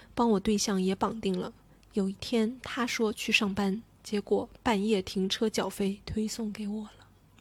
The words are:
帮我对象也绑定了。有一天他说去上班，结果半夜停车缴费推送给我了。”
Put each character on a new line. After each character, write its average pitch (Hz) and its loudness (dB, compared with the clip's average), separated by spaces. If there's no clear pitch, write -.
帮 233 4
我 196 6
对 214 2
象 196 0
也 185 2
绑 226 -2
定 185 0
了。 190 -6
有 196 2
一 196 -4
天 226 0
他 - -4
说 220 0
去 - -4
上 202 4
班， 202 0
结 208 -4
果 202 0
半 208 2
夜 214 2
停 190 -2
车 220 0
缴 190 -2
费 196 -2
推 220 -2
送 214 -6
给 208 -6
我 214 -6
了。” - -20